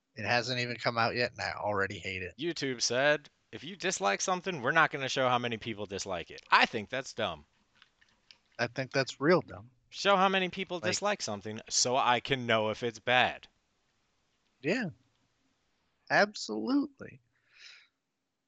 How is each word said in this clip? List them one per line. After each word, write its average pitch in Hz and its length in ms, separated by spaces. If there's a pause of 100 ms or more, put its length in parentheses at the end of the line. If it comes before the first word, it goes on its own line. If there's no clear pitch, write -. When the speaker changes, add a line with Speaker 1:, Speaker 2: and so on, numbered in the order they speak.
(160)
Speaker 1:
It 110 100
hasn't 120 320
even 120 180
come 117 220
out 117 160
yet, 120 180
and 98 80
I 98 120
already 98 460
hate 95 240
it. 85 180
Speaker 2:
YouTube 139 420
said, 143 460 (280)
if 107 80
you 185 100
dislike 190 460
something, 180 400
we're 123 100
not 160 200
gonna 139 180
show 127 220
how 123 80
many 120 180
people 104 300
dislike 92 440
it. 71 200
I 220 160
think 107 240
that's 131 240
dumb. 85 320 (1120)
Speaker 1:
I 120 80
think 123 260
that's 135 260
real 160 220
dumb. 98 300 (180)
Speaker 2:
Show 202 260
how 190 140
many 185 220
people 180 260
Speaker 1:
Like 175 140
Speaker 2:
dislike 202 320
something 107 360 (120)
so 123 260
I 120 240
can 127 260
know 110 220
if 107 140
it's 113 160
bad. 123 500 (1120)
Speaker 1:
Yeah. 185 300 (1200)
Absolutely. 214 1080 (1300)